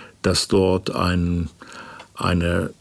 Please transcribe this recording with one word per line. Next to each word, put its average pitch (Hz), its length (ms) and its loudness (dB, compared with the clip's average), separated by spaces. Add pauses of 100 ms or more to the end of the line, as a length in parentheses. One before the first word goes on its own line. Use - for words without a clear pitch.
(220)
dass - 260 0
dort 92 480 2
ein, 87 540 0 (640)
eine 87 560 0 (100)